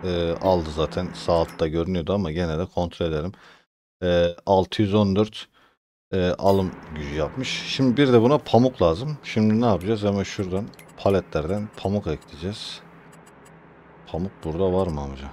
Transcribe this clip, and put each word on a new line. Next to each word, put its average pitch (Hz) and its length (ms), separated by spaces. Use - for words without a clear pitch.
e, 85 280
aldı 87 380
zaten. 80 440
Sağ - 180
altta 82 360
görünüyordu 82 460
ama 90 180
gene 82 260
de 90 80
kontrol 87 400
edelim. 80 260
E, 87 240
altı 95 360
yüz 101 120
on 101 220
dört, 107 320
e, 90 180
alım 95 440
gücü 73 200
yapmış. 78 340
Şimdi - 480
bir 139 160
de 117 100
buna 139 160
pamuk 127 440
lazım. 113 400
Şimdi 107 380
ne 123 60
yapacağız? 101 360
Hemen 101 200
şuradan 95 460
paletlerden 95 800
pamuk 98 300
ekleyeceğiz. 80 760
Pamuk 90 260
burada 90 280
var 92 140
mı 76 140
amca? 69 320